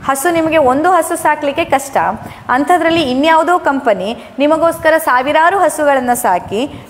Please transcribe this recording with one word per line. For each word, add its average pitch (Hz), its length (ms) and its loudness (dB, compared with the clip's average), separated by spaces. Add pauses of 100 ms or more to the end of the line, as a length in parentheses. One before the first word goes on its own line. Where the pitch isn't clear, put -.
ಹಸು 277 280 0
ನಿಮಗೆ 320 240 0
ಒಂದು 294 340 2
ಹಸು 339 240 0
ಸಾಕ್ಲಿಕ್ಕೆ 302 500 -2
ಕಷ್ಟ, 277 320 -2 (520)
ಅಂಥದ್ರಲ್ಲಿ 311 640 0
ಇನ್ಯಾವುದೋ 320 480 2
company 240 640 -2 (160)
ನಿಮಗೋಸ್ಕರ 320 580 2
ಸಾವಿರಾರು 311 640 2
ಹಸುಗಳನ್ನ 285 540 0
ಸಾಕಿ, 202 760 -4